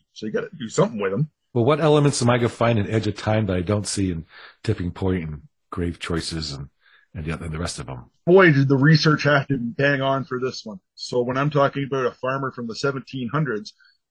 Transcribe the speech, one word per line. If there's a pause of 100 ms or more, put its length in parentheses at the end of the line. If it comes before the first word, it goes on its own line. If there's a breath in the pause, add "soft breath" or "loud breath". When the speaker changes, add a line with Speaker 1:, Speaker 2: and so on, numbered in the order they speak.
(140)
Speaker 1:
So
you
gotta
do
something
with
'em. (240)
Speaker 2:
Well,
what
elements
am
I
gonna
find
in
Edge
of
Time
that
I
don't
see
in (380 loud breath)
Tipping
Point
and (280)
Grave
Choices
and, (440 soft breath)
and
the,
and
the
rest
of
'em? (200)
Speaker 1:
Boy,
did
the
research
have
to
bang
on
for
this
one. (160)
So
when
I'm
talking
about
a
farmer
from
the
seventeen
hundreds, (380 soft breath)